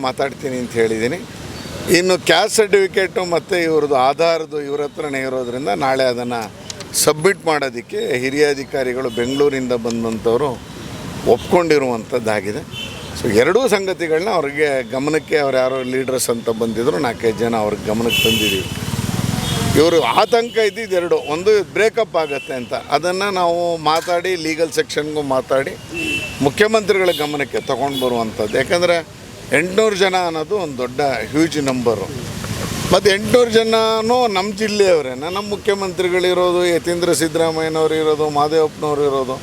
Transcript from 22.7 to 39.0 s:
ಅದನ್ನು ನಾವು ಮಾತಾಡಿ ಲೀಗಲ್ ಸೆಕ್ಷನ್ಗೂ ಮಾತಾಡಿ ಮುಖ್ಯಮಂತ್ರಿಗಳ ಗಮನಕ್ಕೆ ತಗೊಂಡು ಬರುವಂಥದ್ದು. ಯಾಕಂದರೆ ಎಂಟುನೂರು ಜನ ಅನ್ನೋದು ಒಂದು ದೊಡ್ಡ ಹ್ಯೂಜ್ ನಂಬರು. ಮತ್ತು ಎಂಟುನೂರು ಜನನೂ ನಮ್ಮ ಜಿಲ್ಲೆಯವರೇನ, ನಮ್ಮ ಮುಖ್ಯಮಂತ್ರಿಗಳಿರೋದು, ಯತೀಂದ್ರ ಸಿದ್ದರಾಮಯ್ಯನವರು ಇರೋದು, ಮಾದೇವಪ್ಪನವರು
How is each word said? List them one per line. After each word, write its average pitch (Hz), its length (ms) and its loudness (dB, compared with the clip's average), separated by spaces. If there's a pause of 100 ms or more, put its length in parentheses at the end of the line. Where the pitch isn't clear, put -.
ಅದನ್ನು 180 300 0 (120)
ನಾವು 175 200 2 (300)
ಮಾತಾಡಿ 175 420 0 (140)
ಲೀಗಲ್ 160 340 -2
ಸೆಕ್ಷನ್ಗೂ 151 440 -4 (100)
ಮಾತಾಡಿ 131 400 0 (760)
ಮುಖ್ಯಮಂತ್ರಿಗಳ 202 640 2 (120)
ಗಮನಕ್ಕೆ 143 380 -2 (100)
ತಗೊಂಡು 135 340 -2
ಬರುವಂಥದ್ದು. 113 560 -2
ಯಾಕಂದರೆ 175 360 2 (600)
ಎಂಟುನೂರು 196 440 2
ಜನ 185 120 2 (140)
ಅನ್ನೋದು 160 260 -4 (100)
ಒಂದು 139 180 -8
ದೊಡ್ಡ 127 180 -4 (320)
ಹ್ಯೂಜ್ 151 260 2 (120)
ನಂಬರು. 117 360 0 (880)
ಮತ್ತು 196 140 4 (100)
ಎಂಟುನೂರು 226 400 4
ಜನನೂ 220 600 2 (200)
ನಮ್ಮ 196 120 0 (120)
ಜಿಲ್ಲೆಯವರೇನ, 175 600 2 (120)
ನಮ್ಮ 208 200 -4
ಮುಖ್ಯಮಂತ್ರಿಗಳಿರೋದು, 180 1080 0 (120)
ಯತೀಂದ್ರ 175 480 0
ಸಿದ್ದರಾಮಯ್ಯನವರು 160 840 0
ಇರೋದು, 151 220 2 (140)
ಮಾದೇವಪ್ಪನವರು 147 720 0